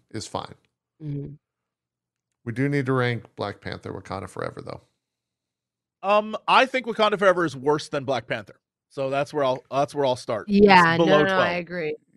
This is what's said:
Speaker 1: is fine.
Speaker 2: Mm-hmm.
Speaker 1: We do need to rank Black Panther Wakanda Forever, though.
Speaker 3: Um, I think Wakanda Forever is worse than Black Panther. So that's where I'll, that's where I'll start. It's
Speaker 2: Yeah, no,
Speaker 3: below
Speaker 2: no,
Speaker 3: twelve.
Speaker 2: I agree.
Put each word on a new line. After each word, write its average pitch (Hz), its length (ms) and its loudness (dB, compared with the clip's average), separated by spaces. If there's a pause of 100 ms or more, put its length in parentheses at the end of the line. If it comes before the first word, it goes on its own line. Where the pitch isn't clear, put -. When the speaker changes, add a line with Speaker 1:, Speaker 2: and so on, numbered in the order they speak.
(120)
Speaker 1:
is 110 160 -10
fine. - 280 -10 (480)
Speaker 2:
Mm-hmm. 143 300 -10 (1120)
Speaker 1:
We 120 80 -8
do 135 160 -2
need 143 160 -2
to 131 80 0
rank 123 320 -2 (100)
Black 101 240 -8
Panther - 320 -10
Wakanda 95 380 -10
Forever, - 360 -10
though. - 160 -14 (1200)
Speaker 3:
Um, 214 360 0 (100)
I 208 180 6
think 262 200 -4
Wakanda 208 340 0
Forever 180 240 4
is 139 140 -4
worse 147 320 0
than 139 160 -6
Black 120 220 -4
Panther. 113 320 -10 (300)
So 135 200 -6
that's 139 240 -4
where 147 100 0
I'll, 131 260 0
that's 139 240 -2
where 143 120 0
I'll 127 100 2
start. 113 320 -6
It's 202 180 8
Speaker 2:
Yeah, 175 300 6
no, 170 100 4
Speaker 3:
below 190 140 4
Speaker 2:
no, - 60 4
Speaker 3:
twelve. 190 160 0
Speaker 2:
I 175 140 0
agree. 165 400 -8 (220)